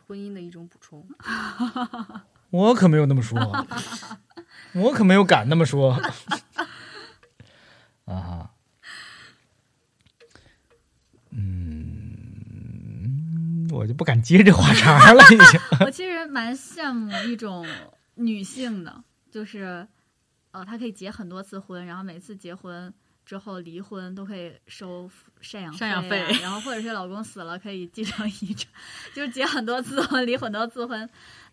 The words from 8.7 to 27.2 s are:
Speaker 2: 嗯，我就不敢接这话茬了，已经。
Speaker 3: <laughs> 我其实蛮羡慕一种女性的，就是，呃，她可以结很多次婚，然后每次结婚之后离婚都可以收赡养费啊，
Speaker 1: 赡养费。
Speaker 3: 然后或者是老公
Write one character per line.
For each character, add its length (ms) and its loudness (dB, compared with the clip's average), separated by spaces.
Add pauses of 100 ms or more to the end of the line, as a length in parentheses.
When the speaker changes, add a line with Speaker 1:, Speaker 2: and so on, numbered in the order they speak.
Speaker 2:
嗯， 2250 -10
我 160 -4
就 60 -6
不 120 -6
敢 180 2
接 200 8
这 80 8
话 220 6
茬 400 8
了， 120 12
已 120 12
经。 300 12
Speaker 3:
<laughs> 180 2
我 60 2
其 140 -10
实 240 -6
蛮 280 -8
羡 360 -10
慕 200 -8 (160)
一 80 -6
种 300 -12 (480)
女 260 -4
性 440 -10
的， 180 -20 (300)
就 120 -12
是， 400 -14 (680)
呃， 120 -18
她 140 -14
可 80 -10
以 60 -10
结 180 -16
很 180 -16
多 140 -14
次 160 -18
婚， 260 -16
然 120 -16
后 80 -14
每 160 -18
次 160 -20
结 180 -18
婚 400 -18 (320)
之 100 -18
后 220 -16
离 220 -16
婚 340 -16
都 100 -14
可 120 -14
以 180 -16 (140)
收 420 -18 (320)
赡 160 -18
养 140 -14
费 160 -10
啊， 120 -4
Speaker 1:
赡 20 -6
养 60 -12
费。 160 -4 (160)
Speaker 3:
然 80 -10
后 120 -10
或 120 -12
者 80 -10
是 120 -10
老 160 -12
公 160 -14